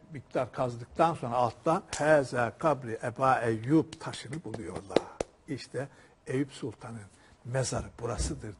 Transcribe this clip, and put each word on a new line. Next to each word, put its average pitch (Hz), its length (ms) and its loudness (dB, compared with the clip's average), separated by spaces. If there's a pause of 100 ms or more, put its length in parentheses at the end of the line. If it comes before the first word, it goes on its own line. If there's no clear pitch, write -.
(140)
miktar 131 380 -4
kazdıktan 127 640 0
sonra 120 220 -4
alttan 127 480 2 (140)
"Hâzâ 139 600 4
kabri 135 460 0
Ebu 131 220 0 (200)
Eyyub" 120 540 2
taşını 131 440 -10
buluyorlar. 101 540 -6 (500)
İşte 135 400 -8 (400)
Eyüp 135 260 -2
Sultan'ın 113 460 -10 (460)
mezarı 123 420 -2 (120)
burasıdır 117 600 -4